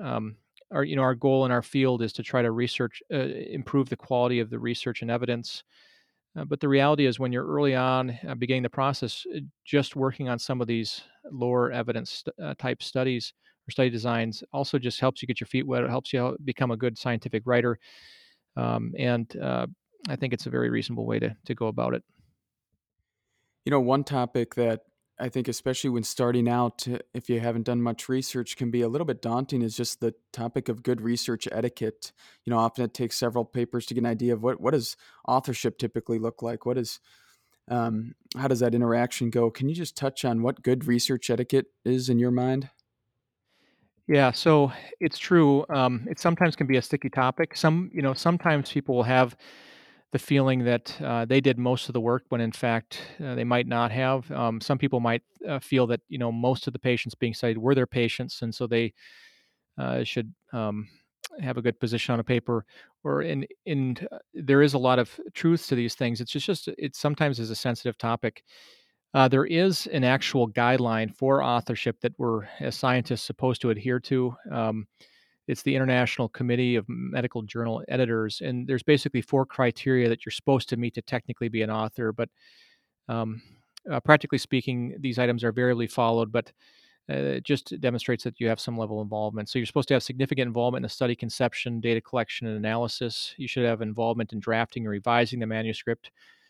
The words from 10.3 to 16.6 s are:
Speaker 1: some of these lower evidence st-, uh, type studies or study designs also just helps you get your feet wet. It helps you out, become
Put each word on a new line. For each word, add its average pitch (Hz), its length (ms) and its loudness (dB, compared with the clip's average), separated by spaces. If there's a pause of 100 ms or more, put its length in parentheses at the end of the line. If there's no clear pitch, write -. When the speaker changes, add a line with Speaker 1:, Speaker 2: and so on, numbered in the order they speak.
Speaker 1:
some 127 220 -4
of 117 80 -4
these 113 340 -2 (300)
lower 123 400 0
evidence 120 520 -6
st-, - 220 -10
uh, 143 100 -6
type 123 240 -4
studies 127 540 -2 (320)
or - 60 -14
study 127 180 4
designs 113 640 -2
also 139 260 0
just 123 220 -4
helps 131 200 0
you 123 60 -10
get 127 140 -4
your 117 80 -10
feet 127 180 -2
wet. 123 160 0
It 127 80 -2
helps 127 220 -4
you 127 100 0
out, 131 220 -4
become 127 260 -2